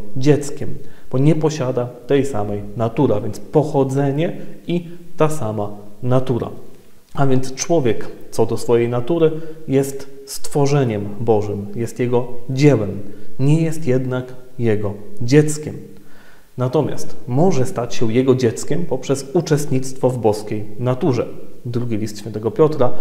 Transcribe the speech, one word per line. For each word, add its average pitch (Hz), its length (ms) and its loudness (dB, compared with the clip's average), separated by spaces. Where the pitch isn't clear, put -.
dzieckiem, 135 580 2
bo 131 60 0
nie 147 180 4
posiada 131 500 -2
tej 131 400 -2
samej 104 360 -2
natury, 117 360 0
a 101 80 0
więc 107 180 -6
pochodzenie 143 1000 0
i 170 200 -4
ta 156 120 4
sama 107 400 -2
natura. 127 460 0
A 139 140 4
więc 131 260 4
człowiek 135 540 0
co 113 140 2
do 110 120 -2
swojej 117 320 2
natury 156 420 2
jest 135 400 -2
stworzeniem 131 840 0
Bożym, 104 460 0
jest 117 240 -6
jego 120 280 0
dziełem, 123 500 2
nie 147 220 4
jest 160 260 0
jednak 127 460 -2
jego 101 340 0
dzieckiem. 147 560 2
Natomiast 127 580 2
może 135 380 4
stać - 300 -2
się 110 180 4
jego 127 220 4
dzieckiem 120 500 2
poprzez 135 480 -2
uczestnictwo 143 760 0
w 127 80 -2
boskiej 107 480 -2
naturze. 127 480 0
Drugi 120 320 -2
list 110 220 -6
świętego 110 320 -6
Piotra 151 500 4